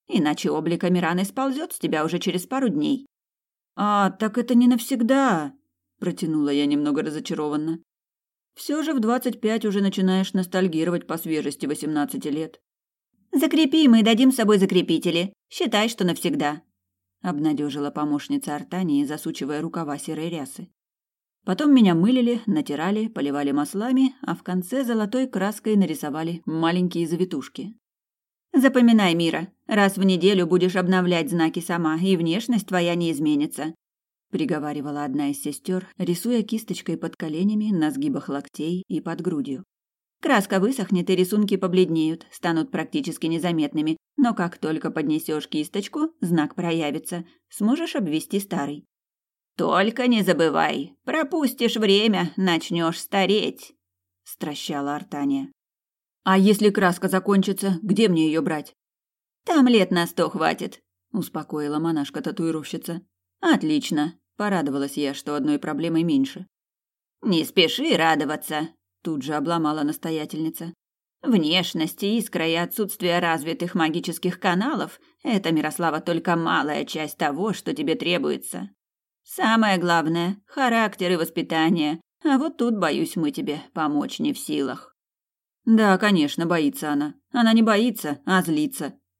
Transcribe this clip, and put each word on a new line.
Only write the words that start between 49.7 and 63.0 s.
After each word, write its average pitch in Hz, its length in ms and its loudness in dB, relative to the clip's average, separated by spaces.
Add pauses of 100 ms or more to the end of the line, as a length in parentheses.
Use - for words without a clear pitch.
не 233 160 4
забывай, 156 840 2
пропустишь 277 720 -2
время, 202 580 4
начнёшь 170 600 0
стареть», 190 760 -2 (500)
стращала 143 720 -8
Артания. 139 560 -4 (720)
«А 190 140 4
если 208 320 6
краска 196 380 2
закончится, 190 720 0
где 196 280 2
мне 160 180 4
её 156 140 0
брать?» 147 320 -4 (720)
«Там 294 220 6
лет 226 240 4
на 175 140 2
сто 170 240 -2
хватит», - 520 -2 (320)
успокоила 151 640 -6
монашка-татуировщица. 160 1200 -4 (400)